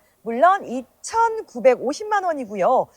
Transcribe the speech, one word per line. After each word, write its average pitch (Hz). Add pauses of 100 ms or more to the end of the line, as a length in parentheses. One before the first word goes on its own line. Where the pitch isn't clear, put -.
(240)
물론 294
이천구백오십만 370
원이고요. 226